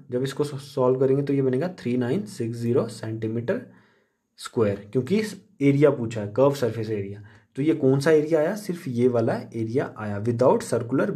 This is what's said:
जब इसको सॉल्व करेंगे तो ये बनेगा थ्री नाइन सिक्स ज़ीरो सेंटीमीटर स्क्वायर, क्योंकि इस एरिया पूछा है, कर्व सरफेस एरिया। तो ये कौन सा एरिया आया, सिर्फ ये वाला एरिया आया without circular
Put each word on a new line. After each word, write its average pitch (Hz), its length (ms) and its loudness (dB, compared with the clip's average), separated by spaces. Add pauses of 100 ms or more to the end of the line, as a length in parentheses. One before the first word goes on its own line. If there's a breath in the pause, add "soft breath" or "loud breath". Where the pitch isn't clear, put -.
(100)
जब 123 120 -2
इसको 135 220 -2
सॉल्व 135 560 0
करेंगे 135 220 2
तो 143 100 -2
ये 139 100 2
बनेगा 131 260 0 (100)
थ्री 123 180 -2
नाइन 143 320 -2
सिक्स 117 300 -6
ज़ीरो 117 300 0
सेंटीमीटर 110 720 -6 (800 soft breath)
स्क्वायर, 104 540 -2
क्योंकि 147 260 0
इस 214 180 -4 (260)
एरिया 139 300 6
पूछा 113 280 -4
है, 104 120 -6
कर्व 139 220 4
सरफेस 113 360 -4
एरिया। 101 320 -6 (340 soft breath)
तो 135 60 -2
ये 160 140 2
कौन 135 240 2
सा 160 120 2
एरिया 156 280 4
आया, 170 160 0
सिर्फ 175 320 -8
ये 120 220 2
वाला 120 240 2
एरिया 117 640 -4
आया 104 260 -6
without 127 400 4
circular 131 520 -2